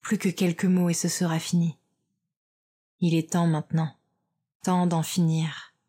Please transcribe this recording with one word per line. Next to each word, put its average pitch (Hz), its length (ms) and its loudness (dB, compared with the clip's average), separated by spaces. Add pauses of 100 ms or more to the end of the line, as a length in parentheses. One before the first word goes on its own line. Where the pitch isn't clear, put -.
Plus - 160 -2
que 196 140 0
quelques 175 340 -2
mots 180 240 4
et 170 60 0
ce 175 140 -4
sera 165 300 -2
fini. 170 400 0 (1200)
Il 170 140 2
est 160 180 -2
temps 170 140 2
maintenant. 156 480 -2 (680)
Temps 180 240 2
d'en 170 160 0
finir. 160 720 -2 (140)